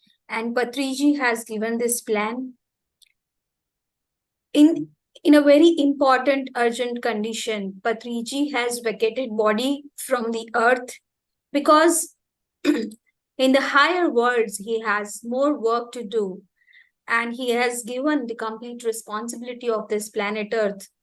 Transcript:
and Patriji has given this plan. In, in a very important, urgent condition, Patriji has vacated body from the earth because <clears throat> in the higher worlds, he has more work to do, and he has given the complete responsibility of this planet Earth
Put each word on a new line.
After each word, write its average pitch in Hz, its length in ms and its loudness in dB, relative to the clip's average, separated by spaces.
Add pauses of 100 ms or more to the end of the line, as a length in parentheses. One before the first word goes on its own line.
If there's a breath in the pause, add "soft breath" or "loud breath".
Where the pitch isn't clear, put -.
(300)
and 226 260 -4
Patriji 269 640 0
has 233 260 0
given 220 360 -4
this 233 220 -2
plan. 233 520 -2 (2000)
In, 302 360 6 (340)
in 302 100 6
a 294 80 8
very 302 380 8
important, 269 760 2
urgent 240 460 -2
condition, 214 840 -4
Patriji 233 680 -4
has 240 320 -2
vacated 220 520 -2
body 233 500 0 (120)
from 233 340 -2
the 226 220 -6
earth 254 460 0 (520)
because 311 640 4 (240)
<clears throat> - 240 -18
in - 880 -2
the 269 220 4
higher 320 380 4
worlds, 233 460 0
he 220 240 -4
has 208 420 -4
more 269 360 0
work 233 340 -2
to 240 100 -10
do, 196 400 -4 (640 soft breath)
and 233 260 -2
he 247 180 -6
has 240 320 0
given 254 440 -2
the 226 80 -8
complete 233 480 -10
responsibility 233 840 -8
of 214 200 -2
this 208 200 -4
planet 214 440 -4
Earth 190 360 -2 (120)